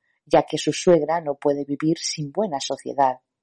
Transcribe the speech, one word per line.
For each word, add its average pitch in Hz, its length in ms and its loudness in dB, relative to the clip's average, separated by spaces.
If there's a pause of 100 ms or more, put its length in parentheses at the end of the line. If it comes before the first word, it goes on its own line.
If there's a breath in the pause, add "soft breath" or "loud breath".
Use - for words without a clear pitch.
(240)
ya 151 180 4
que 151 160 -6
su 151 140 -2
suegra 165 480 4
no 143 140 -4
puede 143 300 -2
vivir 151 340 -2
sin 143 340 -8
buena 175 280 -4
sociedad, 131 600 -2 (220)